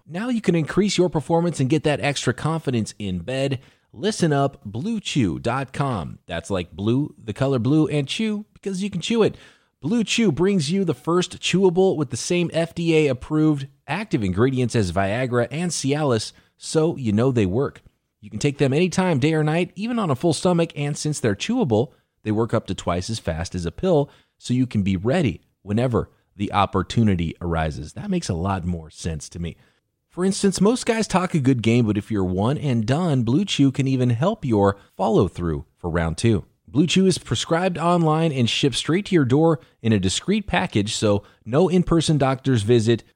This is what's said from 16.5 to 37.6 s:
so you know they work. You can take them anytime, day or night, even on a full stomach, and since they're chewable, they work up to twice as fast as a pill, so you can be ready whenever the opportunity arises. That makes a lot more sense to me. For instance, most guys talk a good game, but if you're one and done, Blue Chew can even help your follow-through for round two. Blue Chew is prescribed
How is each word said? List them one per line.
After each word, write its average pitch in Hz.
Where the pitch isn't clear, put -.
so 160
you 117
know 113
they 117
work. 104
You 104
can 107
take 139
them 135
anytime, 175
day 156
or 156
night, 170
even 233
on 190
a 131
full 170
stomach, 170
and 143
since 151
they're 104
chewable, 156
they 107
work 113
up 110
to 95
twice 90
as 113
fast 82
as 90
a 82
pill, 151
so -
you 127
can 113
be 95
ready 127
whenever 110
the 98
opportunity 95
arises. 80
That 202
makes 180
a 101
lot 92
more 85
sense 80
to -
me. 85
For 175
instance, 196
most 220
guys 220
talk 180
a 175
good 127
game, 117
but 104
if -
you're 101
one 98
and 117
done, 139
Blue 131
Chew 139
can 131
even 127
help 156
your 101
follow-through 87
for 87
round 82
two. 107
Blue 147
Chew 190
is 180
prescribed 165